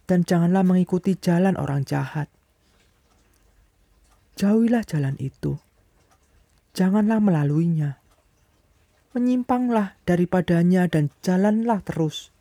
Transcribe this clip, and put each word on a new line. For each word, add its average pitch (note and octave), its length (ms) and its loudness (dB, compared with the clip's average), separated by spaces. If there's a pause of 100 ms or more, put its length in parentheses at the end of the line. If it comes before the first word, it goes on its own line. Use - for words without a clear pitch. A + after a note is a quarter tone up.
dan F3+ 160 2
janganlah F3 400 2
mengikuti F#3 560 0
jalan F3+ 400 0
orang C#3+ 240 -4
jahat. C#3+ 480 -6 (2000)
Jauhilah A3+ 480 2
jalan C#3+ 360 -4
itu, C#3 360 -6 (1160)
janganlah G#3 480 2
melaluinya. D#3 800 0 (1160)
Menyimpanglah B3 920 0
daripadanya F3 800 2
dan D3+ 320 0
jalanlah G#3+ 640 0
terus. D#3+ 560 -6